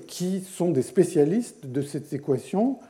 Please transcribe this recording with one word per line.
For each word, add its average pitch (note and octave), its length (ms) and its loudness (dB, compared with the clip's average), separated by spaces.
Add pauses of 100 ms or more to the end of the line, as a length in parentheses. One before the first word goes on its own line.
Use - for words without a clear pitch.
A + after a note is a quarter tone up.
qui F#3 340 -2
sont F3+ 300 -2
des C3 100 2
spécialistes E3 840 2
de C3 160 -2
cette C#3+ 300 -8
équation, F#3 680 0 (120)